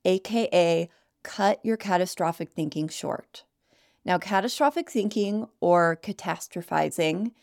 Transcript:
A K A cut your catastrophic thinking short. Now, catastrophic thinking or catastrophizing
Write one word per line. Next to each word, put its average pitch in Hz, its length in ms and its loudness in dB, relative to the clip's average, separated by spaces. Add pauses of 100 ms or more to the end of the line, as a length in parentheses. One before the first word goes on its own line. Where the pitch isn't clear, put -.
A 185 160 4
K 226 320 -2
A 170 380 4 (320)
cut - 420 0
your 220 140 0
catastrophic 180 760 -2
thinking 156 380 -4
short. - 560 -8 (580)
Now, 180 140 2
catastrophic 247 760 0
thinking 208 560 -2 (140)
or 170 400 4
catastrophizing 165 1300 -4 (120)